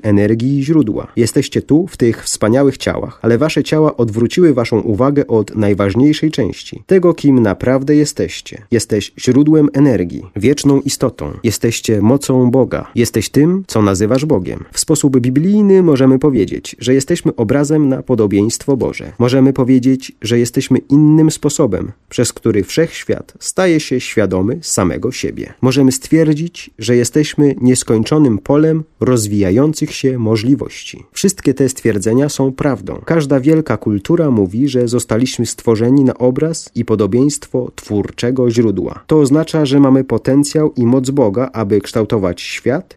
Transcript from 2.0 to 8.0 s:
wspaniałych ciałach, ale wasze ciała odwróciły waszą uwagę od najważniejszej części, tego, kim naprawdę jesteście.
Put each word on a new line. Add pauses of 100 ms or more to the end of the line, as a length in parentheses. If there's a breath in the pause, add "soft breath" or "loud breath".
wspaniałych
ciałach,
ale
wasze
ciała
odwróciły
waszą
uwagę
od
najważniejszej
części,
tego,
kim
naprawdę
jesteście.